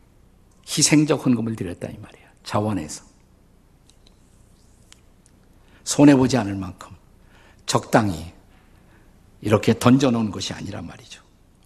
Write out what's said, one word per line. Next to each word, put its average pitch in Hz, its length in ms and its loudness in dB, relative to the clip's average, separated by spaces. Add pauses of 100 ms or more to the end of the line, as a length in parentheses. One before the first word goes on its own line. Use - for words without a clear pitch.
(680)
희생적 151 580 2
헌금을 113 300 -2
드렸다 90 320 -10
이 - 100 -12
말이에요. - 300 -20 (160)
자원해서. 104 600 -6 (2750)
손해보지 131 540 4
않을 101 180 -4
만큼 92 340 -12 (760)
적당히 101 680 0 (1080)
이렇게 107 360 2
던져놓은 123 540 2
것이 98 220 -10
아니란 98 320 -14
말이죠. - 360 -20 (440)